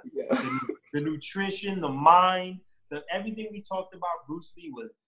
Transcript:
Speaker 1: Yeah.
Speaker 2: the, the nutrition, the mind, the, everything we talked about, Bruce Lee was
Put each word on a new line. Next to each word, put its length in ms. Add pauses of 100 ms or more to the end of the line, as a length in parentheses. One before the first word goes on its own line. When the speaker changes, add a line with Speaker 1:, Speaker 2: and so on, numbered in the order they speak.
(120)
Speaker 1:
Yeah. 180
Speaker 2:
the, 460 (180)
the 80
nutrition, 800
the 100
mind, 720 (280)
the, 220
everything 400
we 100
talked 320
about, 340
Bruce 300
Lee 140
was 180 (180)